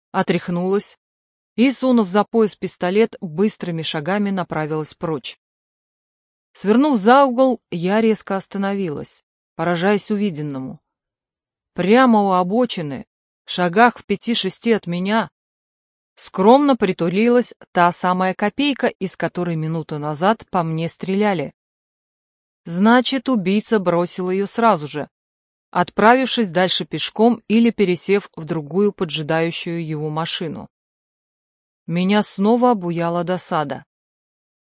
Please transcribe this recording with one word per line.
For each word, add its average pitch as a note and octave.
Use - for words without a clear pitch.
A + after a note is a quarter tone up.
отряхнулась, F#3
и, C#4
сунув A#3+
за G3+
пояс A3
пистолет, G3
быстрыми E3+
шагами F#3
направилась D#3
прочь. D#3
Свернув B3
за A#3+
угол, C4
я F#3
резко A3
остановилась, F#3+
поражаясь F3
увиденному. D3+
Прямо A3
у G3
обочины, F3+
шагах F3+
в -
пяти-шести G#3+
от G3+
меня, F#3
скромно B3+
притулилась G3+
та F3
самая F#3
копейка, C4+
из -
которой E3+
минуту D#3
назад D3+
по F3+
мне D#3+
стреляли. F#3+
Значит, A#3
убийца G#3
бросил F3
ее G3
сразу G3
же, C#3+
отправившись A3
дальше F3
пешком -
или A#3
пересев F#3+
в D#3+
другую E3
поджидающую E3
его D#3
машину. D3+
Меня F#3
снова A#3
обуяла F3
досада. D#3